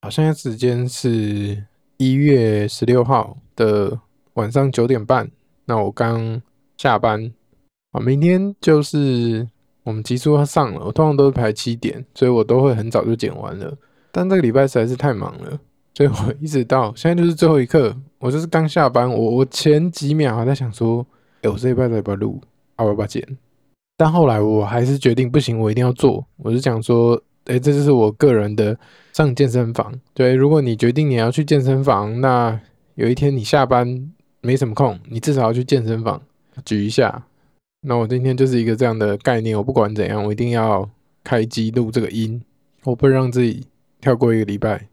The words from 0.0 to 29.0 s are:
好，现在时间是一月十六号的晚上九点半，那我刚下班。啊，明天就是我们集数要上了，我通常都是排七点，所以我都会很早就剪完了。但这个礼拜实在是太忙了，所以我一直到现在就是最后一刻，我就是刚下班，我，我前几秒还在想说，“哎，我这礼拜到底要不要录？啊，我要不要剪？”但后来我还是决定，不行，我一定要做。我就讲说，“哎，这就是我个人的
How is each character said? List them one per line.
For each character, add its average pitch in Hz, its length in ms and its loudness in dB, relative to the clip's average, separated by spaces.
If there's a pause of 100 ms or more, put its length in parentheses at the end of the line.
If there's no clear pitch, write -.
好， 107 80 -12
现 - 120 -2
在 156 120 2
时 127 200 -8
间 123 320 0
是 104 760 -4 (320)
一 131 160 2
月 120 560 4
十 - 160 -6
六 120 180 4
号 117 360 0 (180)
的 104 420 0 (360)
晚 110 180 -4
上 139 180 2
九 120 160 0
点 120 160 0
半， 117 280 0 (340)
那 117 140 -2
我 104 120 0
刚 117 520 -4 (340)
下 117 220 0
班。 113 340 -2 (580)
啊， - 120 -6
明 135 180 0
天 185 400 0
就 151 220 4
是 120 680 -2 (340)
我 120 80 -10
们 107 120 -6
集 123 160 -4
数 151 160 2
要 143 100 4
上 135 300 -2
了， 82 100 -10
我 95 80 -6
通 156 140 2
常 147 100 0
都 139 80 6
是 139 60 6
排 120 200 0
七 117 240 -4
点， 117 300 -8 (100)
所 127 140 2
以 - 20 4
我 117 140 2
都 117 160 2
会 135 140 2
很 110 160 -6
早 - 120 0
就 113 140 0
剪 110 180 -6
完 92 240 -12
了。 113 160 -12 (380)
但 180 160 -2
这 190 80 2
个 180 60 2
礼 113 100 2
拜 135 140 4
实 131 80 -4
在 117 120 2
是 123 80 -4
太 123 200 -2
忙 - 240 -8
了， - 200 -12 (360)
所 143 100 2
以 143 60 4
我 107 280 -4
一 151 80 -8
直 147 160 -2
到 120 320 0
现 - 160 0
在 170 40 2
就 170 120 2
是 170 80 0
最 160 140 4
后 156 100 6
一 131 60 2
刻， 127 320 2 (220)
我 123 120 -4
就 143 80 -2
是 165 80 -6
刚 160 220 0
下 147 220 2
班， 123 200 2
我， 113 260 0
我 131 100 4
前 156 440 2
几 147 220 -4
秒 143 240 0
还 117 80 -2
在 135 100 2
想 127 160 -6
说 117 360 -2 (340)
，“哎， - 80 0
我 101 80 -2
这 120 120 -2
礼 127 60 2
拜 127 100 0
到 123 40 0
底 117 80 -2
要 104 60 -2
不 101 80 -6
要 101 60 -2
录？ 101 220 -4 (380)
啊， 117 80 -2
我 107 60 2
要 104 40 0
不 107 60 -6
要 101 60 -2
剪？” - 200 -8 (680)
但 160 160 4
后 170 140 4
来 113 120 2
我 107 280 2
还 120 180 0
是 135 140 0
决 127 160 2
定， 123 160 0
不 143 100 4
行， 117 180 -4
我 110 120 0
一 110 40 0
定 123 80 0
要 127 120 2
做。 139 320 0 (100)
我 - 160 -6
就 120 60 0
讲 120 240 -2
说 117 360 4 (280)
，“哎， 127 120 0
这 139 140 2
就 143 100 2
是 143 80 4
我 113 220 4
个 131 220 4
人 104 220 0
的 107 200 0 (360)